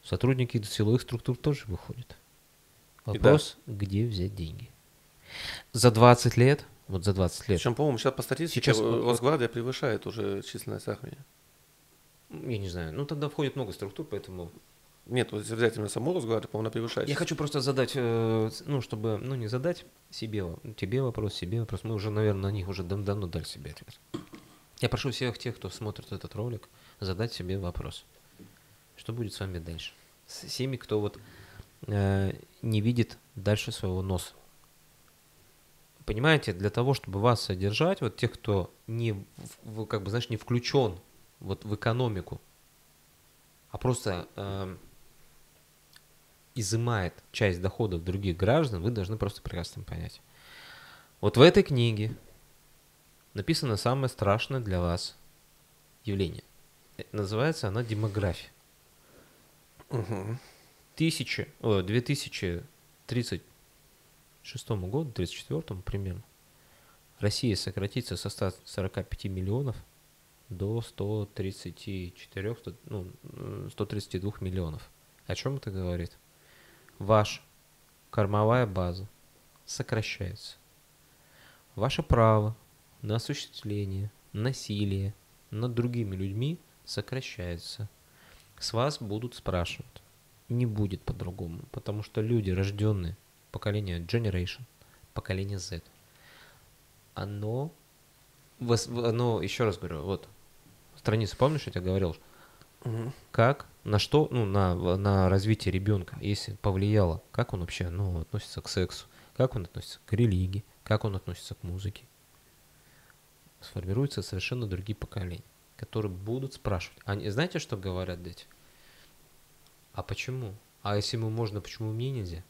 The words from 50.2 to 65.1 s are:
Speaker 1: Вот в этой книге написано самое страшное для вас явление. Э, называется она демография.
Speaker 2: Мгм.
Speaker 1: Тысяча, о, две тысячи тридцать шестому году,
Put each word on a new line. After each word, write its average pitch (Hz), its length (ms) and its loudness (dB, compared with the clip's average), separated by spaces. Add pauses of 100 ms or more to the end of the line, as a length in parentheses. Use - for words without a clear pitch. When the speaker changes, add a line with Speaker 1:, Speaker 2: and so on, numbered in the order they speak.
Speaker 1:
Вот 104 160 4
в - 20 8
этой 180 220 12
книге 117 520 2 (1160)
написано 113 440 0
самое 131 340 2
страшное 113 500 2
для 92 200 0
вас 87 360 0 (880)
явление. 98 380 0 (560)
Э, - 140 -10
называется 110 560 0
она 113 140 -2
демография. 104 680 -2 (1400)
Speaker 2:
Мгм. 107 500 -4 (580)
Speaker 1:
Тысяча, 156 520 -2 (120)
о, 101 220 2
две 107 180 2
тысячи 101 640 -4 (440)
тридцать 113 360 -2 (1000)
шестому 95 460 -6
году, 135 240 -4